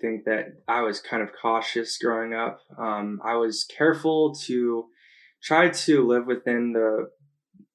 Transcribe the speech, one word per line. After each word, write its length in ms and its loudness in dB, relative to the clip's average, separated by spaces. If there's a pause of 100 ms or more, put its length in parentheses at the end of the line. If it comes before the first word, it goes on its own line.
think 240 -4
that 440 -2
I 140 2
was 180 -2
kind 220 -4
of 80 -6 (100)
cautious 580 -2
growing 340 -2
up. 280 -6 (180)
Um, 460 -4
I 100 -2
was 300 0
careful 720 2 (120)
to 400 -2 (560)
try 260 4
to 380 4
live 200 2
within 460 -2
the, 380 0 (640)